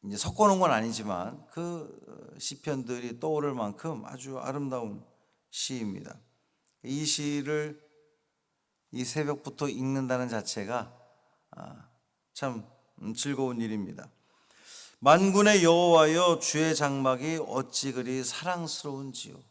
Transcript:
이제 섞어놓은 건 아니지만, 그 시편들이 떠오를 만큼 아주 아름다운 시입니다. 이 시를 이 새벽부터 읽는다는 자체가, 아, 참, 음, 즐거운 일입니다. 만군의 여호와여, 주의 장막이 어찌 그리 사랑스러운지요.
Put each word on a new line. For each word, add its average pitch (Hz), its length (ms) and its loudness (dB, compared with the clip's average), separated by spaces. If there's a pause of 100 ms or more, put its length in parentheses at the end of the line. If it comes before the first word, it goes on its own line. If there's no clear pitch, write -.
이제 101 120 -6
섞어놓은 196 420 4
건 170 100 6
아니지만, 110 800 -2
그 - 880 -12
시편들이 123 800 -6
떠오를 147 340 -2
만큼 117 500 -6
아주 131 340 -12
아름다운 127 640 -6 (480)
시입니다. 104 680 -8 (640)
이 143 240 -6
시를 147 760 -4 (1080)
이 123 120 -6
새벽부터 143 680 -4
읽는다는 127 580 -2
자체가, 113 680 -6 (580)
아, - 360 -18 (460)
참, 120 340 -8 (320)
음, 113 140 -8
즐거운 127 480 -2
일입니다. 107 480 -8 (880)
만군의 190 680 8
여호와여, 170 760 8
주의 156 340 0
장막이 139 720 0
어찌 131 460 -4
그리 127 300 -4
사랑스러운지요. 139 1300 -8